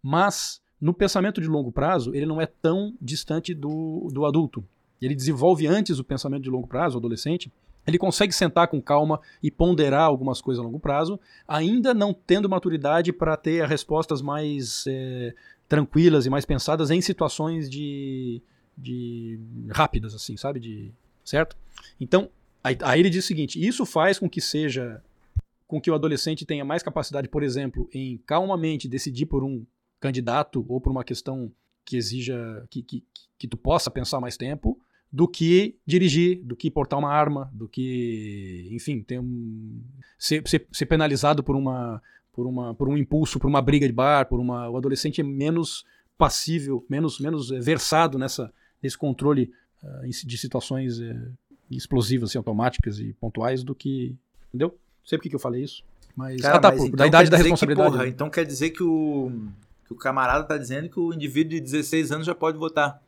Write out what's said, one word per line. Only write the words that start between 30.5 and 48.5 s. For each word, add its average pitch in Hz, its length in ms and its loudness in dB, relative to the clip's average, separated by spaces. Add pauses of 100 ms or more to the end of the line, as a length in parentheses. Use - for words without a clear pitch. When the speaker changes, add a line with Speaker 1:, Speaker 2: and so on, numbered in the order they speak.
Speaker 1:
ou 127 120 -2
por 123 100 0
uma 131 140 -4
questão 127 460 -8 (340)
que - 120 -6
exija, 120 760 -6
que, - 120 -10
que, - 200 -12 (360)
que 127 100 -10
tu 120 80 -8
possa 147 340 2
pensar 131 300 -4
mais 123 160 -8
tempo, 143 420 -4 (340)
do 156 140 4
que 180 580 4
dirigir, 175 600 4
do 123 100 -8
que 156 160 -4
portar 143 280 -2
uma 143 140 0
arma, 147 400 0
do 110 160 -12
que, 107 1040 -6
enfim, 120 300 -6
ter 127 160 -8
um, 117 640 -10 (380)
ser, - 300 -2
ser, - 220 0
ser - 160 -4
penalizado 147 560 2
por 139 140 0
uma, 127 440 -4 (320)
por 123 140 -6
uma, 123 280 -6
por 135 140 0
um 143 80 0
impulso, 151 440 2
por - 80 4
uma 143 120 6
briga 139 260 4
de 123 60 2
bar, 135 340 4
por 123 120 0
uma, 123 320 -2
o 120 60 -4
adolescente 135 440 -2
é 151 40 2
menos 143 600 -2 (320)
passível, 139 720 0
menos, 147 300 -2
menos, 143 320 -4
é, 131 80 -4
versado 151 600 2
nessa, 127 340 -6 (300)